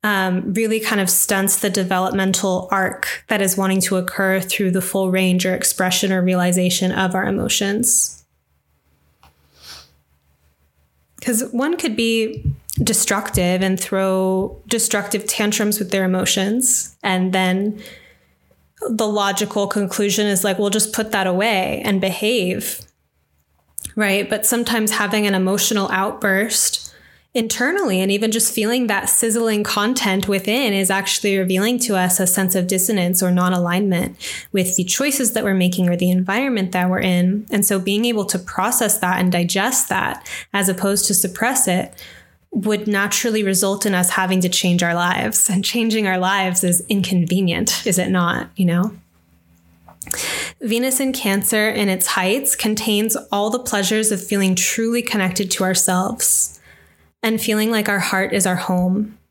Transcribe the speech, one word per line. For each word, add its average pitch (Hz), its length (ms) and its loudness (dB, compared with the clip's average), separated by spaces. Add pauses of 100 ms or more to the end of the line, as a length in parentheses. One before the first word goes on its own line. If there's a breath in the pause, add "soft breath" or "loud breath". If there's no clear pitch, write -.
um, 190 500 0
really 220 260 0
kind 214 200 0
of 185 80 0
stunts 196 480 2
the 208 140 0
developmental 185 1000 0
arc - 580 -2
that 208 120 0
is 185 160 0
wanting 190 240 2
to 190 160 0
occur 190 440 0
through 185 320 0
the 185 80 2
full 185 300 0
range 185 360 2
or 185 80 0
expression - 580 0
or 185 80 2
realization 180 720 2
of 185 240 0
our 190 100 0
emotions. - 1000 -2 (3000 loud breath)
'Cause 240 320 -2
one 285 240 0
could 320 180 -4
be 226 480 0 (400)
destructive 190 800 2
and 190 160 0
throw 190 760 0 (100)
destructive 214 600 -2
tantrums 208 520 0
with 190 120 -4
their 196 140 0
emotions, 190 1000 0
and 185 300 0
then 190 460 0 (1120 loud breath)
the 220 160 0
logical 202 600 0
conclusion 196 580 0
is 190 160 2
like, 190 160 0
"Well, 202 120 2
just 214 220 0
put 220 200 -4
that 190 160 0
away 190 560 0
and 196 160 2
behave," 190 800 -2 (1120)
right? 202 340 0
But 208 180 -2
sometimes 233 460 0
having 208 360 0
an 196 60 0
emotional 196 580 0
outburst 196 1000 -2 (420 loud breath)
internally 254 680 0
and 196 100 2
even 208 200 0
just 233 220 0
feeling 233 340 0
that 202 220 0
sizzling 226 540 2
content 208 680 0
within 208 460 0
is 196 160 0
actually 196 480 0
revealing 190 400 0
to 220 180 0
us 180 240 2
a 185 60 2
sense 190 280 0
of 180 120 0
dissonance 180 560 0
or 180 80 2
non-alignment 180 840 0 (360 loud breath)
with 185 240 0
the 180 80 2
choices 277 480 0
that 220 100 -2
we're 202 120 0
making 180 340 2
or 175 80 2
the 180 140 2
environment 196 640 0
that 180 180 2
we're 180 100 0
in. 185 500 2
And - 140 2
so 196 140 2
being 196 260 0
able 220 220 0
to 190 120 -2
process 208 600 0
that 185 200 0
and 180 140 2
digest 175 560 0
that - 380 -2 (260 loud breath)
as 196 160 2
opposed 196 380 0
to 202 80 0
suppress - 520 0
it 185 280 0 (560 loud breath)
would 208 360 -2
naturally 208 560 0
result 196 440 0
in 196 80 2
us 180 160 2
having 185 320 2
to 180 60 2
change 175 340 2
our 170 120 2
lives. 175 540 0
And 196 160 0
changing 220 420 0
our 185 120 0
lives 185 440 0
is 175 280 2
inconvenient, 185 960 0
is 180 120 2
it 180 120 0
not? 175 460 0
You 190 100 2
know? 175 280 0 (1700 loud breath)
Venus 254 400 0
in 269 140 0
Cancer 214 560 0
in 208 180 0
its 185 200 0
heights 202 460 0
contains 214 600 0 (140)
all 202 180 0
the 247 100 -2
pleasures 214 540 0
of 185 100 -4
feeling 196 320 0
truly 226 460 0
connected 190 520 -2
to - 120 -2
ourselves 185 920 0 (640 loud breath)
and 220 180 0
feeling 214 300 0
like 214 180 0
our 202 120 0
heart 190 320 -2
is 190 140 2
our 180 100 0
home. 185 600 0 (140)